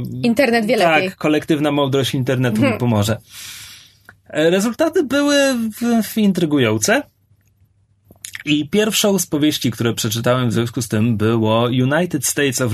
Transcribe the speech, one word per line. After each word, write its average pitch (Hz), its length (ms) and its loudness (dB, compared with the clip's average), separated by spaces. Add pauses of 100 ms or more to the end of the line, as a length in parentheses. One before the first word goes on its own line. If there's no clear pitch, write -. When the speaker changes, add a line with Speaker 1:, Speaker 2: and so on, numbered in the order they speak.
(240)
Speaker 1:
Internet 233 420 2
wie 247 120 0
Speaker 2:
tak, 170 180 2
Speaker 1:
lepiej. 180 220 0
Speaker 2:
kolektywna 151 540 0
mądrość 139 420 0
internetu 127 420 0
mi - 60 2
Speaker 1:
Hmm. 269 180 2
Speaker 2:
pomoże. 110 380 0 (1120)
E, 156 200 2
rezultaty 247 540 0
były 285 320 2 (180)
w-, 226 500 -2
w-, - 140 -6
intrygujące. 151 840 2 (1400)
I 151 240 -4
pierwszą 208 500 0
z - 80 -2
powieści, 147 440 0
które 117 220 -2
przeczytałem 120 560 -2
w 107 40 -2
związku 117 280 -2
z 120 60 -6
tym, 110 300 0
było 110 480 2
United 135 600 0
States 139 360 -2
of 117 120 0